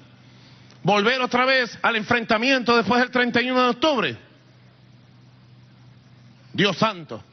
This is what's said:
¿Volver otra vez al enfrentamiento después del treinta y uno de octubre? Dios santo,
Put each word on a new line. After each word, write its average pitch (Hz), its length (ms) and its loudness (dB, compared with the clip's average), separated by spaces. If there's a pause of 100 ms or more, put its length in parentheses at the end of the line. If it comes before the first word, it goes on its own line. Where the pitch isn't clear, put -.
(840)
¿Volver 208 380 2
otra 247 240 0
vez 262 360 0
al 226 140 2
enfrentamiento 233 840 0
después 233 240 2
del 247 80 0
treinta 240 320 0
y 247 80 -2
uno 254 140 2
de 247 60 2
octubre? 240 480 0 (2250)
Dios 196 240 -2
santo, 170 560 -4